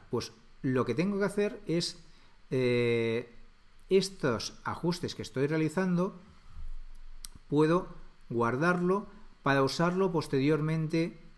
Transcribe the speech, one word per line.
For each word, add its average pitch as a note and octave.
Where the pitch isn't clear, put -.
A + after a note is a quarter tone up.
pues A2+
lo B2+
que A#2
tengo G3
que G3+
hacer G3+
es, E3
eh, A#2+
estos F#3
ajustes D#3
que -
estoy C3
realizando, F3
puedo D#3
guardarlo F3
para C#3
usarlo F3+
posteriormente D#3